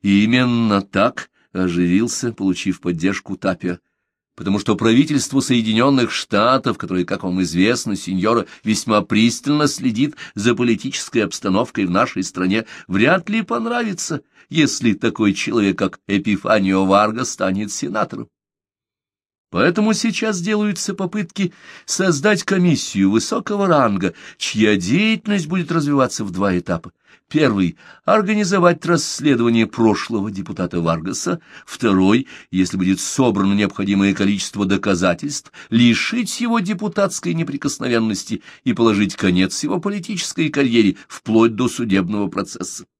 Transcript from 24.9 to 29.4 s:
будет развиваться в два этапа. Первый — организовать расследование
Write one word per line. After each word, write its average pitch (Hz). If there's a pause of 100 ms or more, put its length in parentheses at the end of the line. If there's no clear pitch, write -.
будет 175
развиваться 143
в 98
два 90
этапа. 87 (360)
Первый — 104 (280)
организовать 190
расследование 120